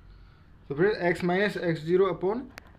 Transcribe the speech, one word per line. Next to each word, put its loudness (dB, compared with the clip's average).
तो -8
फिर 2
X -8
माइनस 0
एक्स -2
ज़ीरो 4
upon -4